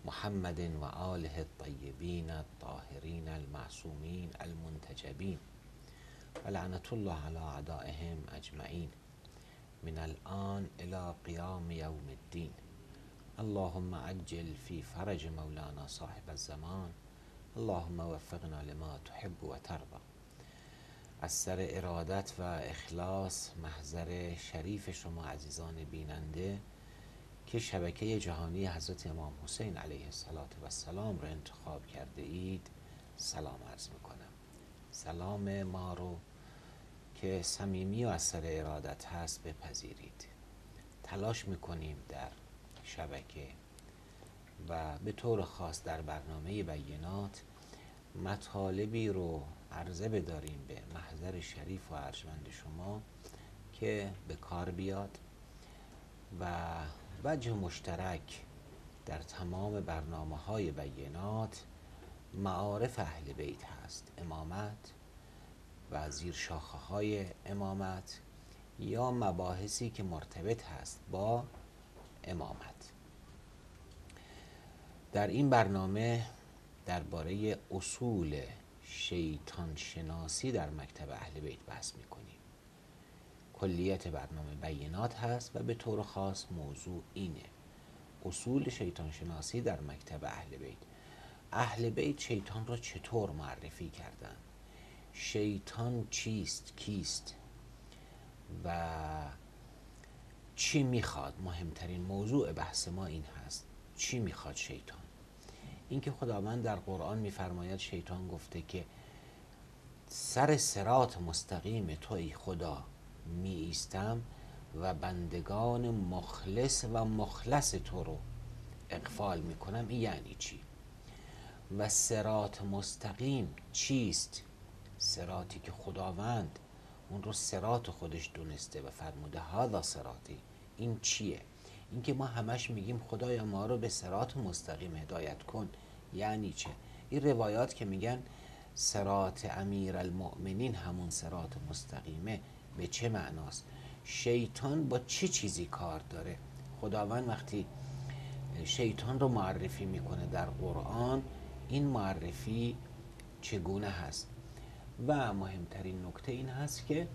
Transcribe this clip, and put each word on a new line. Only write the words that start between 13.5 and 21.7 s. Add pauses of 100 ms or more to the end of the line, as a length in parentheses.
عجل
في
فرج
مولانا
صاحب
الزمان، (640)
اللهم
وفقنا
لما
تحب
وترضى. (1080)
از
سر (140)